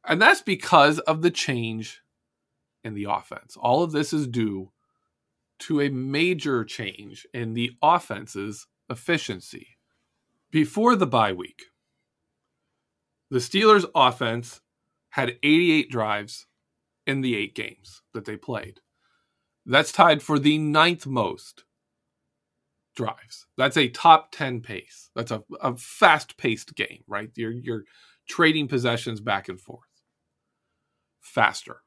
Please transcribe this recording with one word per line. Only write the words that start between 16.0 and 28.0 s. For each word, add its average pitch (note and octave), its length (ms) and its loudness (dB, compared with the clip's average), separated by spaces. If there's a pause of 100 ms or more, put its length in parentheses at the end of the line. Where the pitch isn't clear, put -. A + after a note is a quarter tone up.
in C#3 160 -2
the B2+ 140 0
eight G2+ 200 -6
games - 460 -14 (120)
that G#2+ 120 -10
they G#2+ 120 -10
played. - 420 -12 (840)
That's D3 260 2
tied D#3+ 300 6
for D3+ 160 0
the D3 220 2
ninth D#3 480 2
most A#2+ 560 -4 (1300)
drives. - 520 -10 (100)
That's C3+ 180 2
a C#3 140 4
top D#3+ 420 6
ten B2+ 300 -6
pace. - 540 -16
That's A#2 160 -6
a, G#2+ 120 -6 (160)
a B2 160 -4
fast-paced - 1000 0
game, - 320 -8
right? G#2+ 280 -10
You're, A2+ 160 -6
you're A#2+ 320 -10 (460)